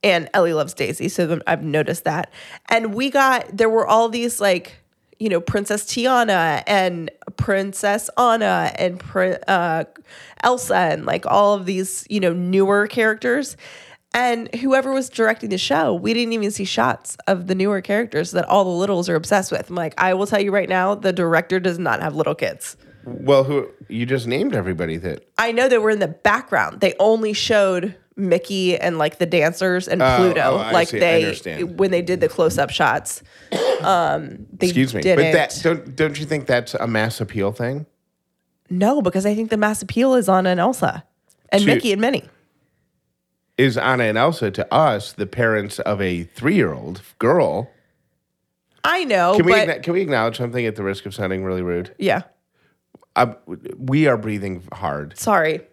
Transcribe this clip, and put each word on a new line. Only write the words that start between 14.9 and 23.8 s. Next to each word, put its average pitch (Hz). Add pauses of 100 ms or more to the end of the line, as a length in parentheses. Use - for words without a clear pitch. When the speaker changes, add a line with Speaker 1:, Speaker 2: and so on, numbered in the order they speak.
Speaker 1:
was 262
directing 226
the 190
show, 185
we 190
didn't 233
even 214
see 208
shots - (100)
of 180
the 190
newer 190
characters 190
that 190
all 196
the 185
littles 180
are 170
obsessed 185
with. -
I'm 180
like, 165
I 185
will 190
tell 208
you 202
right 190
now, 185
the 214
director 170
does 175
not 131
have 151
little 156
kids. - (280)
Speaker 2:
Well, 131
who, 143 (200)